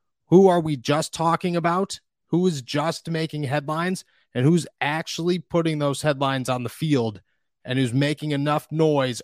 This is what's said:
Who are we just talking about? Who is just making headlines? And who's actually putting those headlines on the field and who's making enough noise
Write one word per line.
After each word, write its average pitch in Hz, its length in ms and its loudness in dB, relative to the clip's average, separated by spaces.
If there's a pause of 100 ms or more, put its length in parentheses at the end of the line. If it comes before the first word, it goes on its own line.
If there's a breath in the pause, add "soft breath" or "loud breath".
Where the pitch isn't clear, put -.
(300)
Who 190 180 8
are 175 100 4
we 156 180 -2
just 143 380 -2
talking 165 400 0
about? 170 460 -2 (300)
Who 175 180 2
is 147 120 -2
just 147 480 -4
making 160 360 -4
headlines? 151 600 -4 (300)
And 123 100 2
who's 156 220 4 (140)
actually 165 580 -4
putting 160 400 -2
those 143 240 -2
headlines 135 460 -2
on 123 160 -2
the 117 40 -8
field 123 520 -2 (440)
and 127 140 -4
who's 123 160 0
making 147 380 0
enough 147 400 -2
noise 143 520 0